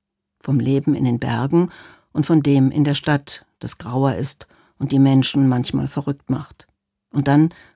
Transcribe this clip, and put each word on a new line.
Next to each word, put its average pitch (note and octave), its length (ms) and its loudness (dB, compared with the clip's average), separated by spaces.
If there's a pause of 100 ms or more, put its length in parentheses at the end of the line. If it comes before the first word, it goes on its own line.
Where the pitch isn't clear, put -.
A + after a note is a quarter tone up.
(400)
Vom C#3 200 0
Leben C#3 340 0
in C#3 100 -2
den A#2+ 140 0
Bergen C#3 520 0 (420)
und D3+ 140 -2
von D#3+ 160 2
dem C3+ 280 4
in D3 140 0
der C#3+ 100 0
Stadt, - 520 -4 (120)
das - 200 -10
grauer C3 360 -2
ist A#2+ 320 -8 (320)
und C#3 140 -6
die C#3 60 2
Menschen C3+ 500 2
manchmal B2+ 400 -2
verrückt C#3 420 -8
macht. - 360 -10 (440)
Und C#3 180 -2
dann D3+ 220 4 (260)